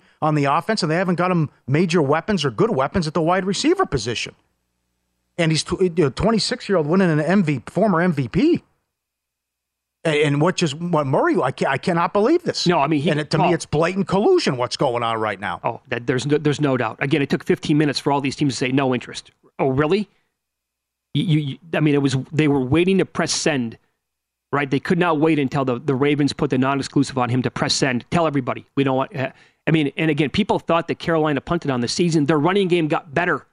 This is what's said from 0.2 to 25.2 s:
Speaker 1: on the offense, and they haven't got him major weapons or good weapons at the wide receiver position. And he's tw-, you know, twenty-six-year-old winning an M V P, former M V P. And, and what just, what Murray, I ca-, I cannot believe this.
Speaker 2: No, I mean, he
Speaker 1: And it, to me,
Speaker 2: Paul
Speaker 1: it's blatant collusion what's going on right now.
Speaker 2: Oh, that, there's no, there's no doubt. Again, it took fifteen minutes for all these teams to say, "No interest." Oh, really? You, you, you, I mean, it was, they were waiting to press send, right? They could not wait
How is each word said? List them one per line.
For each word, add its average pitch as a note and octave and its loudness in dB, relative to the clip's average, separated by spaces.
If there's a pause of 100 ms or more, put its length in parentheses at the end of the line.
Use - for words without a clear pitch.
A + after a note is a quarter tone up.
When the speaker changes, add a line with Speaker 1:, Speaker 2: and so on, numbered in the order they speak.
Speaker 1:
on D3+ 2
the C#3+ 2
offense, E3+ -2
and D#3+ -2
they D#3 0
haven't F3+ 0
got F3+ 0
him E3+ 0 (180)
major E3 2
weapons D3+ 0
or C3 -2
good G3+ 0
weapons D3+ 0
at D#3 -6
the F3 0
wide F3+ 0
receiver E4 0
position. A#2 -6 (1040)
And D#3+ 2
he's D3+ 0
tw-, F3+ -4
you F#3 2
know, D#3 4
twenty-six-year-old F3+ -2
winning F3+ 2
an D3+ 2
M F#3 2
V D3 0
P, - -16
former F3+ 2
M F3+ 2
V C3+ -4
P. D4 2 (1400)
And, D#3 0
and D3 2
what F3+ 2
just, D3 -2
what E3 -2
Murray, A#3 2
I C3 0
ca-, - -4
I C3+ 0
cannot E3+ 0
believe B3+ 2
this. - -2
Speaker 2:
No, F3 4
I C#3 2
mean, D3+ 0
he E3+ 0
Speaker 1:
And D3 0
it, D3+ -6
to E3 0
me, F#3 4
Speaker 2:
Paul D#3+ 2
Speaker 1:
it's D3+ -6
blatant F3 0
collusion G#3+ 2
what's A#2+ -4
going A#2+ 0
on A2+ -2
right G#2+ -2
now. F#2 -6
Speaker 2:
Oh, A#2 -6
that, A#2+ -6
there's B2+ -2
no, D3 2
there's D3 -2
no C3+ 2
doubt. A2+ -4
Again, C#3+ 0
it C#3 -2
took - -2
fifteen E3 0
minutes D3 0
for C#3+ 0
all C#3 0
these C3+ -4
teams C#3+ 0
to - -8
say, B2+ -4
"No C3 2
interest." - -10 (260)
Oh, D#3+ 0
really? D3+ 0 (1040)
You, C#3+ 0
you, D#3 0
you, C#3 -6 (160)
I E3+ -2
mean, D3+ 2
it C#3+ 2
was, C3+ 2 (160)
they D#3 2
were C#3 2
waiting F3 2
to D#3 2
press - -4
send, B2+ -2 (720)
right? C#3+ -2
They C3+ 0
could F3 0
not E3+ 2
wait D#3+ 2